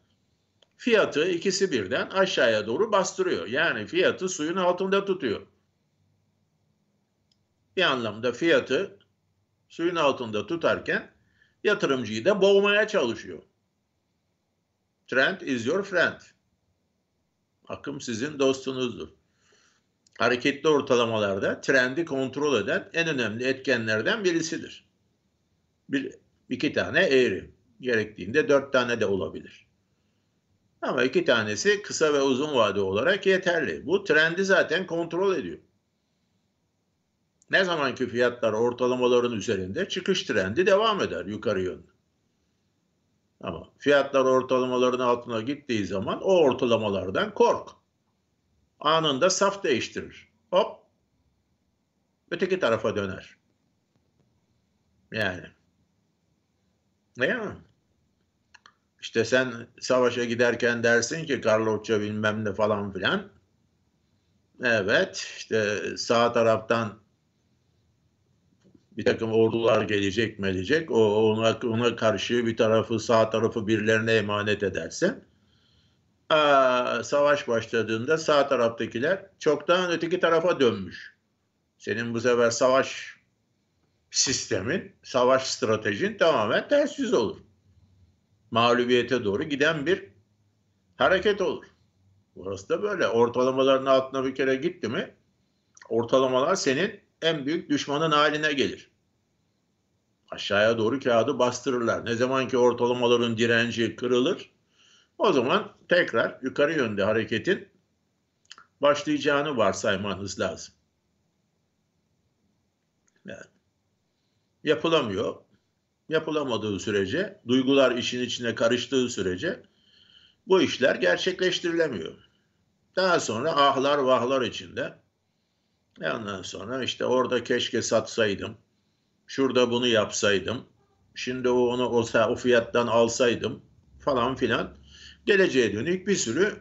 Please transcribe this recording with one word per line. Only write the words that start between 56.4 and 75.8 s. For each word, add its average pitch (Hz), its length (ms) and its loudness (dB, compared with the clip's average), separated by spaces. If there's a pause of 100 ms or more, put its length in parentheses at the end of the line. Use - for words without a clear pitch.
Değil 165 140 0
mi? 185 220 -8 (1400)
İşte - 240 -2
sen 127 280 0 (280)
savaşa 123 440 2
giderken 117 580 0
dersin 117 440 2
ki 131 140 -2
Karlofça 110 600 0
bilmem 107 440 -2
ne 101 100 -4
falan 104 380 0
filan. 117 360 -2 (1300)
Evet, 120 760 0
işte 107 420 -2 (160)
sağ 117 360 2
taraftan 113 680 0 (2000)
bir 104 60 -4
takım 113 280 0
ordular 110 500 4
gelecek, 101 560 0
melecek. 98 520 -2
O, 110 420 4
ona, 113 320 0
ona 117 320 0
karşı 120 500 0
bir 113 100 -2
tarafı, 110 440 2
sağ 113 300 2
tarafı 110 360 -2
birilerine 110 460 2
emanet 104 500 0
edersin. 95 600 -2 (1080)